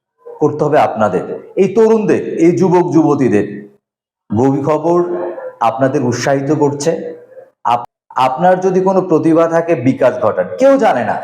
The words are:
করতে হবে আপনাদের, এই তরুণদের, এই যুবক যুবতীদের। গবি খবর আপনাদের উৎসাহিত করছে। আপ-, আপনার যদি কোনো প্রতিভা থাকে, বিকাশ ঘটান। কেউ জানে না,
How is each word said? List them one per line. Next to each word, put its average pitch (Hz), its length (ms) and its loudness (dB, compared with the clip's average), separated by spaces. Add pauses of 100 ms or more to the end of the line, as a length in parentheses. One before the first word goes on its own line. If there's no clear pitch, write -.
(400)
করতে 151 240 -2
হবে 143 160 2
আপনাদের, 104 760 -2
এই 185 200 0
তরুণদের, 214 640 0
এই 165 180 4
যুবক 170 360 2
যুবতীদের। 139 760 0 (680)
গবি 135 260 0
খবর 160 400 0 (560)
আপনাদের 131 440 0
উৎসাহিত 139 480 -2
করছে। 143 640 -2 (480)
আপ-, - 260 -2 (260)
আপনার 175 440 2
যদি 185 220 0
কোনো 190 200 2
প্রতিভা 165 460 2
থাকে, 165 280 0
বিকাশ 127 440 0
ঘটান। 95 280 -2 (120)
কেউ 269 180 6
জানে 147 280 0
না, 95 180 -4